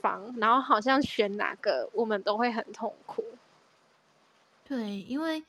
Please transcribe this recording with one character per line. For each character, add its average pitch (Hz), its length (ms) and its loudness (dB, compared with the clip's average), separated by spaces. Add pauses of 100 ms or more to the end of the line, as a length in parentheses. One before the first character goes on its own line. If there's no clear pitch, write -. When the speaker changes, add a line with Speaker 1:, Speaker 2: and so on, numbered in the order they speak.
Speaker 1:
方， 196 360 -2
然 226 160 6
后 262 80 6
好 254 200 4
像 269 200 4
选 208 360 0
哪 - 180 -2
个 131 380 0
我 233 120 2
们 208 160 0
都 208 160 2
会 240 140 2
很 220 220 -4
痛 220 200 -6 (140)
苦。 - 160 -6 (1400)
Speaker 2:
对， 214 380 -4
因 262 200 -6
为， 320 280 -2